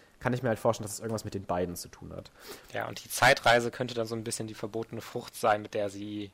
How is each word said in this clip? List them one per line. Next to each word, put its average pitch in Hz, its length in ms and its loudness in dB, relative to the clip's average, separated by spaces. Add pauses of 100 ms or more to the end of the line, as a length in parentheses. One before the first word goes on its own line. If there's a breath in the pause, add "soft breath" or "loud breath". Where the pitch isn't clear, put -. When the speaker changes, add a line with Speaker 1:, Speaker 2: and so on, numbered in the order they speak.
(200 loud breath)
Speaker 1:
kann 123 140 0
ich 123 100 -2
mir 127 60 2
halt 110 100 2
vorstellen, - 260 2
dass 104 80 -8
es - 60 -8
irgendwas 110 260 -4
mit 107 80 -10
den 98 120 -6
beiden 90 300 0
zu - 140 -10
tun - 240 -16
hat. - 180 -12 (400 loud breath)
Speaker 2:
Ja, 110 160 -4
und 113 160 -10
die - 60 -16
Zeitreise 120 600 6
könnte 110 240 -4
dann 117 100 0
so 113 100 -4
ein 113 80 -4
bisschen 113 240 -4
die 110 60 -10
verbotene 113 480 -6
Frucht - 340 -10
sein, 107 280 2
mit 104 100 -14
der 104 160 0
sie 104 440 -8